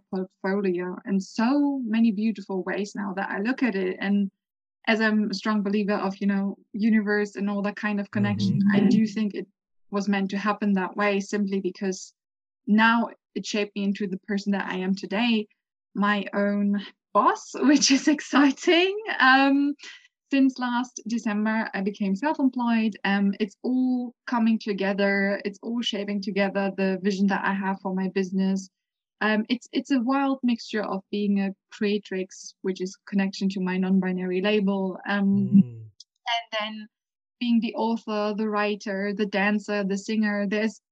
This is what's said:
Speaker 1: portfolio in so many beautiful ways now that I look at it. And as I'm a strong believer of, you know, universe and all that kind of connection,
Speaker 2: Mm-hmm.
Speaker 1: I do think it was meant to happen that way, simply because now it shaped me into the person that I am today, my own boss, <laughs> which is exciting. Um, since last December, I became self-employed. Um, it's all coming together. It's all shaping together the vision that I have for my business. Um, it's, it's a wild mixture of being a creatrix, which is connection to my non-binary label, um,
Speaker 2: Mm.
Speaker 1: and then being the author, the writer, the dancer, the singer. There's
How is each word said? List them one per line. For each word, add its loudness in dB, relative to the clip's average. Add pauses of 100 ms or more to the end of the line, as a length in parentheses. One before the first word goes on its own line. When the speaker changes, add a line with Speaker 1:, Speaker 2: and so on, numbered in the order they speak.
(120)
Speaker 1:
portfolio -2 (100)
in 0
so 0
many 2
beautiful -2
ways -4
now -6
that -4
I -6
look -2
at 0
it. -2
And 0 (560)
as 2
I'm 2
a -6
strong -2
believer 0
of, -4
you -2
know, -2 (160)
universe 0
and -2
all -2
that -4
kind -4
of -8
connection, 0
Speaker 2:
Mm-hmm. 6
Speaker 1:
I 6
do 6
think -2
it -8 (440)
was 0
meant 0
to -2
happen 0
that 0
way, 2
simply -2
because -6 (540)
now 4 (260)
it -6
shaped -4
me -4
into -2
the -6
person -2
that -2
I -6
am -2
today, 0 (480)
my 0
own 0 (300)
boss, 2
<laughs> -8
which 6
is 4
exciting. 4 (220)
Um, 6 (560)
since 4
last -4
December, -2
I -2
became 0
self-employed. 0
Um, 2
it's -4
all -2 (100)
coming 2
together. 0
It's -8
all -4
shaping -4
together -2
the 0
vision 2
that 0
I 0
have -4
for -4
my -2
business. 0 (540)
Um, 0
it's, -4
it's -4
a 2
wild 0
mixture -2
of -6 (100)
being 0
a 0 (200)
creatrix, -4
which -4
is -6 (100)
connection -2
to -4
my -2
non-binary 0
label, 0 (100)
um, 2
Speaker 2:
Mm. 6
Speaker 1:
and -6
then -8 (520)
being 2
the -4
author, -2
the -2
writer, -2
the -2
dancer, 0
the -2
singer. -2
There's -2 (100)